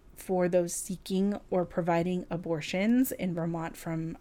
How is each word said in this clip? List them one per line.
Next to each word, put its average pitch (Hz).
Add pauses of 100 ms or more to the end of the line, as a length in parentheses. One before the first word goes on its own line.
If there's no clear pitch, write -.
(140)
for 180
those 175
seeking 196 (120)
or 180
providing 175
abortions 185
in 180
Vermont 165
from, 165